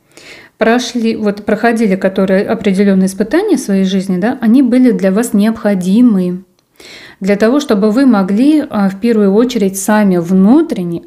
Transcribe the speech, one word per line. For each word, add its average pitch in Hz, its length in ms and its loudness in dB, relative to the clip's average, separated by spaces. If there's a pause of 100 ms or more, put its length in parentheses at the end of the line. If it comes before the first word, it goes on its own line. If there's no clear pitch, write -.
(580)
прошли, 226 580 -2
вот 208 300 -4
проходили, 220 500 0
которые 190 520 0
определенные 190 600 0
испытания 311 500 -2
в - 20 -8
своей 190 260 -2
жизни, 185 320 -2
да, 233 240 -4
они 233 200 4
были 247 300 2
для 190 200 0
вас 233 220 -2
необходимы. 202 1120 0 (760)
Для 196 160 -2
того, 226 240 0
чтобы 214 300 0
вы 262 160 2
могли, 233 640 2
а, 196 200 -2
в 190 100 -8
первую 214 340 2
очередь 208 460 0
сами 214 380 2
внутренне 190 880 0